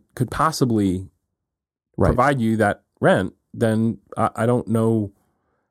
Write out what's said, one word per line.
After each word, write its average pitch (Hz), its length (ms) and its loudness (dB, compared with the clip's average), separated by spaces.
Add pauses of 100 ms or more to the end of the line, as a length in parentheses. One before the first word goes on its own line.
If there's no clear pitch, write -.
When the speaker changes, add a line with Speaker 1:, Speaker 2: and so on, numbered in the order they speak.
(160)
Speaker 1:
could 120 160 -4
possibly 110 800 0 (880)
Speaker 2:
Right. 95 140 2
Speaker 1:
provide 127 320 2
you 110 160 0
that 104 240 0 (180)
rent, 131 340 2 (200)
then 113 460 0 (180)
I, 110 200 0
I 113 80 -2
don't 123 240 0
know 113 420 0 (600)